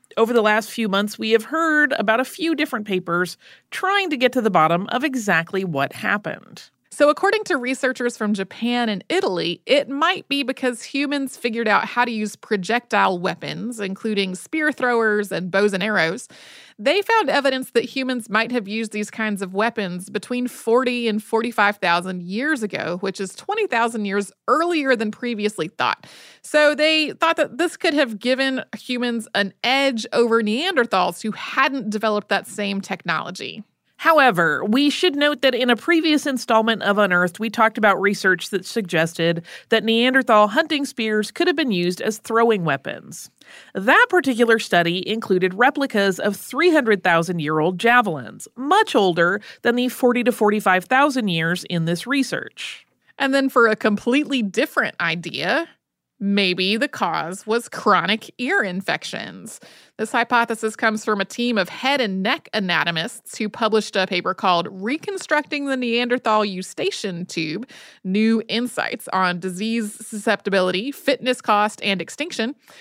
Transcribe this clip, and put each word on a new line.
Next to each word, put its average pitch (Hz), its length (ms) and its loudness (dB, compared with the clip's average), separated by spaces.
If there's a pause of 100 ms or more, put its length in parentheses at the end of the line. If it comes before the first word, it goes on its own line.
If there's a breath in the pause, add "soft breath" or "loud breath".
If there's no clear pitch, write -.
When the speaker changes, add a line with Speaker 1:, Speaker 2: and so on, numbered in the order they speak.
(160)
Speaker 1:
Over 226 160 2
the 233 100 4
last 214 260 2
few 220 200 -4
months, 202 280 0
we 220 140 -4
have 220 140 4
heard 302 480 2
about 220 260 2
a 262 60 0
few 311 320 -4
different 240 320 -4
papers 180 480 -2 (340 soft breath)
trying 392 400 -2
to 302 60 -2
get 247 160 2
to 254 80 0
the 220 100 2
bottom 170 380 4
of 247 160 -2
exactly 196 600 -2
what 139 280 -2
happened. - 760 -6 (200)
Speaker 2:
So 294 200 4
according 392 340 0
to 359 120 -2
researchers 254 600 -2
from 214 180 0
Japan 233 540 -2
and 196 200 -4
Italy, 185 580 -2
it 277 220 2
might 311 380 -2
be 277 160 -4
because 254 400 -4
humans 277 540 -4
figured 233 320 -2
out 202 160 4
how 240 200 0
to 247 60 -4
use 214 240 -4
projectile 196 840 0
weapons, 175 580 -6
including 196 560 -4
spear 302 380 -4
throwers 220 580 0
and 180 180 -4
bows 196 240 2
and 190 80 -4
arrows. 196 460 -2 (500 loud breath)
They 285 260 2
found 427 280 2
evidence 262 420 0
that 240 120 2
humans 254 440 -4
might 226 220 0
have 247 160 -2
used 214 240 -4
these 214 220 -4
kinds 208 300 -4
of 185 120 -8
weapons 196 560 -4
between 247 380 -4
forty 240 580 0
and 214 160 -2
forty-five 226 540 0
thousand 180 480 -2
years 226 400 -4
ago, 175 340 -6
which 196 220 -6
is 190 160 -8
twenty 415 320 -4
thousand 233 380 -2
years 196 260 -2 (160)
earlier 294 480 2
than 214 160 -4
previously 208 560 -4
thought. - 360 -2 (380 loud breath)
So 302 320 4
they 311 380 2
thought 330 240 0
that 254 220 -2
this 339 180 -2
could 320 180 0
have 247 240 0
given 254 460 0 (120)
humans 240 600 -4
an 196 260 0
edge 254 500 0
over 226 300 4
Neanderthals 226 800 0
who 220 80 -4
hadn't 269 600 -2
developed 208 380 -2
that 196 200 0
same 202 320 -4
technology. 180 840 -6 (380)
Speaker 1:
However, 180 640 4
we 262 260 4
should 285 260 0
note 294 260 0
that 262 140 4
in 247 140 2
a 240 60 4
previous 311 480 2
installment 226 600 2
of 202 140 2
Unearthed, 180 420 2
we 220 100 -2
talked 220 260 2
about 208 240 4
research 190 500 2
that 190 140 -4
suggested 170 800 0 (260 loud breath)
that 226 120 4
Neanderthal 226 640 4
hunting 285 380 0
spears 214 480 -2
could 339 160 0
have 320 80 2
been 285 160 0
used 180 280 0
as 214 180 -2
throwing 226 460 2
weapons. - 640 -6 (460 loud breath)
That 285 340 4
particular 240 520 4
study 175 480 0
included 185 440 0
replicas 208 680 2
of 208 160 -2
three 320 340 0
hundred 233 320 4
thousand 170 380 2
year 156 180 0
old 175 220 0
javelins, 208 760 2
much 359 400 0
older 185 460 4 (220 loud breath)
than 240 120 2
the 247 140 0
forty 240 340 2
to 254 80 2
forty-five 208 540 2
thousand 262 420 2
years 170 380 -2
in 165 220 -2
this 170 200 -2
research. - 800 -4 (320 soft breath)
Speaker 2:
And 269 160 0
then 269 140 2
for 233 180 4
a 214 80 4
completely 247 680 0
different 214 560 -2
idea, 170 680 -2 (520)
maybe 196 560 2
the 269 120 0
cause 170 580 -4
was 233 220 -2
chronic 196 720 0
ear 349 240 0
infections. - 1000 -6 (380 loud breath)
This 220 140 -6
hypothesis 233 640 0
comes 220 280 -2
from 214 160 -2
a 190 40 0
team 240 340 -2
of 180 100 0
head 277 320 -2
and 190 220 -2
neck 254 300 -2
anatomists 170 840 -4
who 214 120 -4
published 214 480 0
a 190 100 2
paper 180 260 -2
called 180 380 2
Reconstructing 294 960 -4
the 269 100 -2
Neanderthal 240 680 0
Eustachian 190 800 -6
Tube, 165 420 -6 (360 loud breath)
New 220 440 2
Insights - 640 -4
on 180 280 0
Disease 208 540 -4
Susceptibility, 196 960 -2
Fitness 254 480 -2
Cost, 214 420 0
and 196 180 -2
Extinction. 277 540 -6 (260 loud breath)